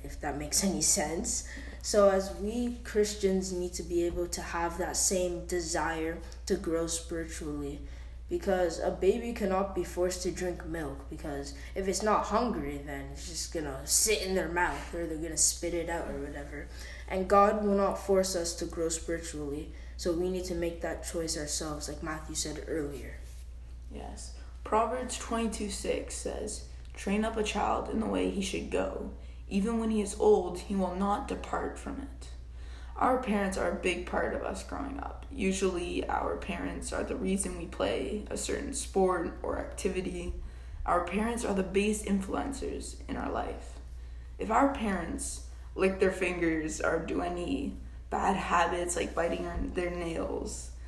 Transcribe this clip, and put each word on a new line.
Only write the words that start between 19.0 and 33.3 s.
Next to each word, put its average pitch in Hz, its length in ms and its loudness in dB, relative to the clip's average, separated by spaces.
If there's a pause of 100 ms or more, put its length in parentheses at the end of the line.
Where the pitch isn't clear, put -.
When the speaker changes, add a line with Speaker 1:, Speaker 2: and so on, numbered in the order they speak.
Speaker 1:
so 170 160 0
we 175 160 2
need 185 180 0
to 175 100 -2
make 170 240 -2
that 165 240 -4
choice 165 320 -2
ourselves, 147 520 -4
like 151 140 -8
Matthew 156 320 -6
said 151 320 -4
earlier. 139 540 -4 (720)
Speaker 2:
Yes. - 400 -10 (320)
Proverbs 240 520 2
twenty-two 220 540 -2
six - 460 -2
says, - 480 -4 (300)
"Train 208 300 2
up 220 120 0
a 214 80 2
child 214 440 2
in 220 120 0
the 220 60 0
way 190 240 2
he 185 120 0
should - 300 -2
go. - 400 0 (360)
Even 226 300 2
when 226 120 2
he 214 120 4
is 196 160 -2
old, 185 400 8
he - 160 -4
will 180 220 2
not 202 320 2
depart - 500 -2
from - 220 -8
it." - 300 -10 (640)
Our 254 260 4
parents 202 340 2